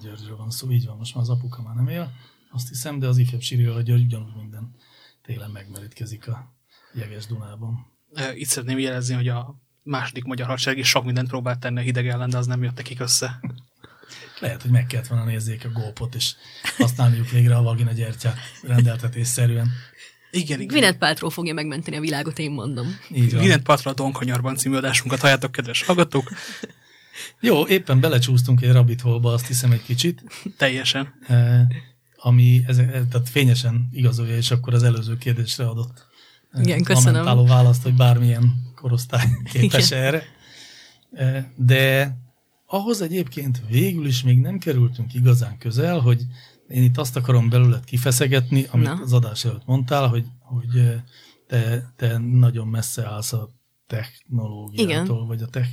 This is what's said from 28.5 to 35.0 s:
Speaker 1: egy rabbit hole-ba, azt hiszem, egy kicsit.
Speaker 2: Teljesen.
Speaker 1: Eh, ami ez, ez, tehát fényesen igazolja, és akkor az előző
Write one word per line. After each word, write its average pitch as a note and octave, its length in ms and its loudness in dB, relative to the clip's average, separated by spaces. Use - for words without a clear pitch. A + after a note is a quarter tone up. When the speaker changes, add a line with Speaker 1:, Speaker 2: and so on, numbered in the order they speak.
Speaker 1:
egy B2 100 4
rabbit B2 280 6
hole-ba, A#2+ 320 0
azt A#2+ 140 -2
hiszem, B2 260 0
egy A2+ 100 2
kicsit. E3 400 -2
Speaker 2:
Teljesen. C3+ 580 -2
Speaker 1:
Eh, A#2+ 340 4
ami B2 500 6
ez, B2+ 120 2
ez, B2+ 320 2
tehát B2 180 0
fényesen B2 640 2
igazolja, A#2 440 0
és A#2 140 -2
akkor B2 240 0
az A#2+ 80 4
előző A2+ 360 0